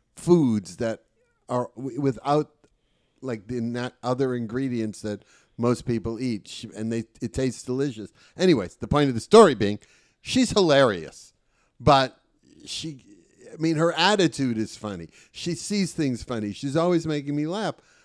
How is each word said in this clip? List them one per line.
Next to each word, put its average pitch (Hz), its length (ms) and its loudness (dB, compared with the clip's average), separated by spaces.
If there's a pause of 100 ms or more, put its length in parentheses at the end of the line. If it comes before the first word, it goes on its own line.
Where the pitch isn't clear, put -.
(160)
foods 127 640 2
that 113 260 -6 (440)
are 123 280 -4
w-, 127 240 -10
without, 139 520 -2 (720)
like, 110 260 -8
the 123 120 -6
na-, 120 300 -6 (140)
other 127 320 -2
ingredients 117 640 -4
that 104 220 -8 (340)
most 120 280 0
people 113 360 -4
eat, 120 260 -6
sh-, - 180 -16 (100)
and 110 160 -6
they, 113 140 -4 (160)
it 120 120 -8
tastes 131 300 -4
delicious. 127 480 -6 (260)
Anyways, 147 380 2
the 120 120 -10
point 143 220 2
of 123 60 -2
the 110 60 -4
story 202 340 8
being, 104 240 -2 (420)
she's - 300 0
hilarious, 135 840 2 (460)
but 135 400 4 (460)
she, 147 380 -12 (480)
I - 60 -18
mean, 160 200 0
her 165 160 2
attitude 156 680 2
is 110 180 -6
funny. 92 320 -10 (220)
She - 240 -8
sees 196 380 -4
things 135 280 -4
funny. 107 320 -6
She's 135 220 -6
always 165 320 0
making 143 280 -6
me 147 120 -4
laugh, 190 280 -6 (300)